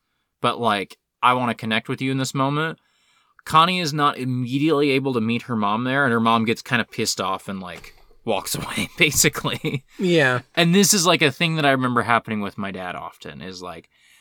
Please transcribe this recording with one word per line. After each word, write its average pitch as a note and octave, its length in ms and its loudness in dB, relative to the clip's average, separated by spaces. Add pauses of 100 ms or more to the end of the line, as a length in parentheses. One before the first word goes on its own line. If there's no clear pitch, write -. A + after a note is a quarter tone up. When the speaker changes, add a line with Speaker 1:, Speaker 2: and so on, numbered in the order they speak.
(400)
Speaker 1:
but, A#2+ 200 -2
like, G#2 380 -2 (240)
I B2 120 6
wanna B2 200 -2
connect A2 340 -4
with B2+ 120 -6
you C3 100 -2
in C3+ 80 -2
this C3 160 -4
moment." D3 440 -2 (640)
Connie F3 360 4
is D#3 140 -4
not D3 240 2
immediately C3+ 720 0
able C3+ 240 0
to A#2 60 0
meet A2+ 220 0
her B2 140 -4
mom G#2+ 280 0
there, C3+ 200 0
and A#2+ 80 2
her A#2 80 2
mom A2+ 240 2
gets A2+ 180 0
kinda A#2 220 -2
pissed - 360 -4
off F#2+ 280 -4
and, G2 120 -8
like, F2 340 -16 (300)
walks G2 300 -2
<laughs> - 0 -
away, - 440 -6
basically. D3 880 0 (140)
Speaker 2:
Yeah. D3+ 420 2 (140)
Speaker 1:
And E3+ 200 4
this G3+ 180 6
is, F3+ 140 0
like, E3 160 4
a C#3 100 4
thing D#3+ 240 -2
that D#3 80 0
I C#3 60 4
remember B2+ 320 2
happening A2 400 0
with G2 160 -8
my G2 120 -6
dad F#2 240 -8
often, D2+ 460 -14
is, F2+ 220 -14
like, E2+ 260 -14 (320)